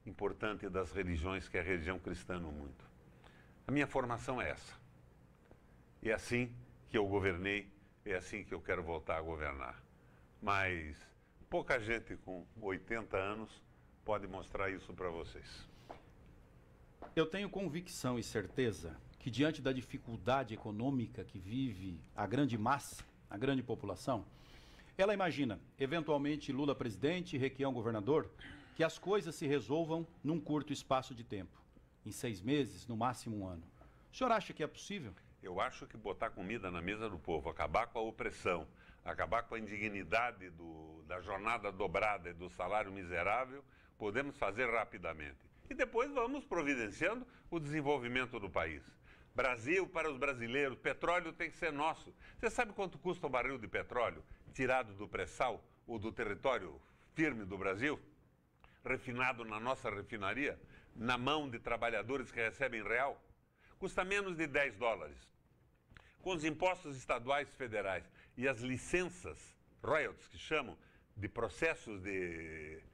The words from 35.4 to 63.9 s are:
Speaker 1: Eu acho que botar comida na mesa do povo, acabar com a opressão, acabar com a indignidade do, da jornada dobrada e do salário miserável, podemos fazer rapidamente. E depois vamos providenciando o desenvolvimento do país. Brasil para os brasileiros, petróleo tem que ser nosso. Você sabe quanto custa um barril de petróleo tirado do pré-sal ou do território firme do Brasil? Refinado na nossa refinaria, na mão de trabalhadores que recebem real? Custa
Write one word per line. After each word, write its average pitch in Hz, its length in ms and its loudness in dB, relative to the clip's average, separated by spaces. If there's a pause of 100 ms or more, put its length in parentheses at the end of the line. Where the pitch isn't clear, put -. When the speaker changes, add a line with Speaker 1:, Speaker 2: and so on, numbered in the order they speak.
Speaker 1:
Eu 92 180 -2
acho 127 280 0
que - 100 -16
botar 107 320 -2
comida 104 400 -4
na 87 120 -2
mesa 107 280 -2
do 92 100 -6
povo, 80 300 -2
acabar 82 380 0
com 120 120 -6
a - 20 0
opressão, 107 640 0 (360)
acabar 87 400 0
com - 120 -6
a 113 40 -4
indignidade 104 920 0
do, 80 580 -14
da 90 140 -4
jornada 101 500 0
dobrada 95 580 2
e 87 40 -8
do 87 160 -8
salário 98 420 0
miserável, 98 720 0 (340)
podemos 123 400 -2
fazer 110 320 2
rapidamente. 85 680 -2 (320)
E 285 40 -8
depois 247 380 2
vamos 269 340 0
providenciando 151 800 2 (240)
o 170 100 -2
desenvolvimento 135 800 2
do 98 100 -4
país. 82 340 0 (500)
Brasil 127 540 4
para 160 220 0
os 135 80 -4
brasileiros, 131 600 2
petróleo 160 560 2
tem 165 160 -4
que - 80 -14
ser 165 140 0
nosso. 147 420 0 (240)
Você 233 120 0
sabe 220 220 2
quanto 190 260 -4
custa 175 300 -2
um - 20 0
barril 127 280 2
de 107 100 -8
petróleo 92 560 0 (300)
tirado 127 400 2
do 98 140 -8
pré-sal 98 560 0 (240)
ou 117 100 -4
do 107 140 -2
território 104 680 0 (340)
firme 135 320 2
do 92 120 -4
Brasil? 98 420 2 (880)
Refinado 127 580 0
na 107 160 -4
nossa 123 300 0
refinaria, 101 680 -2 (360)
na 123 220 2
mão 139 320 0
de 117 80 -8
trabalhadores 113 720 0
que - 80 -4
recebem 117 440 0
real? 120 360 2 (600)
Custa 185 260 0